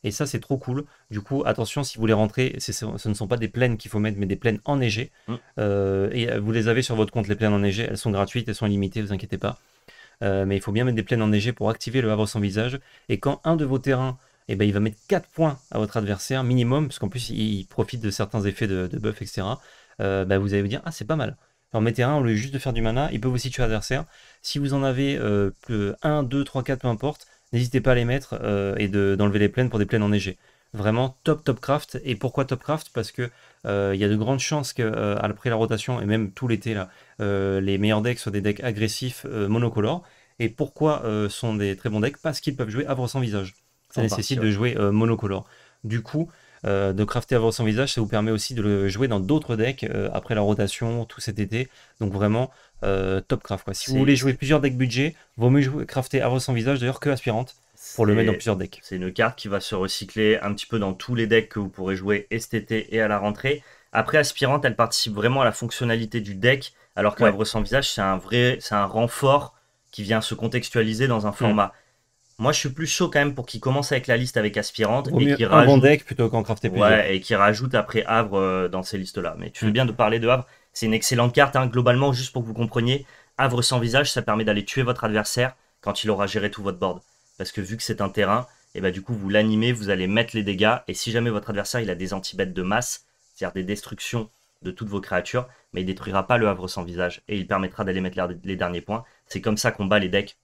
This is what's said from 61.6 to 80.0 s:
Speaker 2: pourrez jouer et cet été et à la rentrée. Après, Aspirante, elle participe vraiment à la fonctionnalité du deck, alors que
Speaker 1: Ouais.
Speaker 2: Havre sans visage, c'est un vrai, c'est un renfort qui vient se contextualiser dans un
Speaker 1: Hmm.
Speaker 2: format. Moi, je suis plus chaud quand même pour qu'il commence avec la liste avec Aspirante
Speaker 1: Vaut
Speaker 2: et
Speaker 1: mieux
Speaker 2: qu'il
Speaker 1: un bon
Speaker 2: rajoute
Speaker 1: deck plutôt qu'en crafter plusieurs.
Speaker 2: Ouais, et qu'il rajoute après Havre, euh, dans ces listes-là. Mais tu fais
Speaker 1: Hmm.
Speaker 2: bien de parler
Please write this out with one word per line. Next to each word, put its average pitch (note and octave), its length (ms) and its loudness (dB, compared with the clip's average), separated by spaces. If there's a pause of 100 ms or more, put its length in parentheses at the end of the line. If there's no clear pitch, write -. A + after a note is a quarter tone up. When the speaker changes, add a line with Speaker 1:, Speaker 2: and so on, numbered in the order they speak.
Speaker 2:
pourrez F#2+ 260 -4
jouer G2+ 340 -2
et A2 100 -2
cet - 160 -8
été G#2+ 380 -4
et A2 80 2
à G#2+ 60 2
la G#2 120 0
rentrée. C3+ 440 -2 (300)
Après, A2+ 240 2
Aspirante, C#3 480 2
elle A#2 100 2
participe A2+ 380 0
vraiment A#2+ 280 2
à B2 40 4
la G#2+ 80 4
fonctionnalité A#2 640 -2
du G2+ 160 -8
deck, B2 380 0 (240)
alors G2+ 180 2
que - 80 2
Speaker 1:
Ouais. G#2+ 60 8
Speaker 2:
Havre G2+ 160 0
sans A2 160 -2
visage, B2+ 280 0
c'est - 120 -4
un F#2+ 160 2
vrai, B2 420 2
c'est - 160 -4
un G2+ 100 2
renfort B2+ 720 2 (360)
qui - 120 -10
vient A2 160 2
se A2 160 -4
contextualiser A2+ 720 0
dans A2 180 0
un G#2 60 0
Speaker 1:
Hmm. - 40 -12
Speaker 2:
format. G#2+ 380 2 (640)
Moi, B2+ 120 2
je - 80 0
suis C#3+ 100 -2
plus D3+ 160 -6
chaud - 240 0
quand - 80 0
même C#3+ 160 2
pour B2+ 140 -8
qu'il A2+ 120 -12
commence C3+ 320 0
avec C3 140 0
la A#2+ 100 4
liste B2 220 -2
avec G#2 200 2
Aspirante G#2+ 520 0
Speaker 1:
Vaut - 100 4
Speaker 2:
et C#3 60 6
Speaker 1:
mieux C#3+ 100 4
Speaker 2:
qu'il A#2 100 2
Speaker 1:
un F#2+ 40 -2
bon G#2 60 6
Speaker 2:
rajoute B2+ 260 10
Speaker 1:
deck C#3 240 6
plutôt A#2 240 0
qu'en A2+ 140 0
crafter A2+ 260 -2
plusieurs. G#2 220 4
Speaker 2:
Ouais, F#2+ 240 4
et F#2+ 40 -2
qu'il G#2+ 160 0
rajoute G#2+ 380 4
après A2 320 2
Havre, A2 320 2
euh, F#2 300 2
dans F#2 160 -2
ces G2 160 -6
listes-là. F2 400 -6
Mais E2+ 100 -10
tu - 120 -12
fais G#2+ 100 2
Speaker 1:
Hmm. - 20 0
Speaker 2:
bien B2+ 120 4
de A2+ 60 0
parler A2 280 2